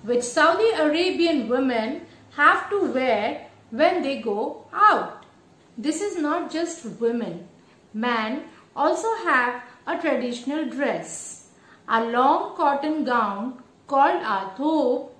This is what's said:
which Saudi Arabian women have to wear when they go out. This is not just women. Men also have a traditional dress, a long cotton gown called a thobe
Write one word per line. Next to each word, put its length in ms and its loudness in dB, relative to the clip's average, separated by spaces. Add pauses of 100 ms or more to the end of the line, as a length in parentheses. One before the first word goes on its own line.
which 200 0
Saudi 480 4
Arabian 760 2
women 520 0 (340)
have 340 4
to 220 0
wear 560 0 (240)
when 320 2
they 180 -4
go 520 -4
out. 520 2 (520)
This 240 -2
is 200 -4
not 300 -2
just 340 -4 (140)
women. 480 -2 (460)
Men 500 -2 (320)
also 320 0 (160)
have 380 0 (260)
a 100 -4
traditional 720 -2
dress, 800 -6 (380)
a 160 2
long 520 2
cotton 480 0
gown 580 -2 (260)
called 340 4
a 360 -4
thobe 520 0 (100)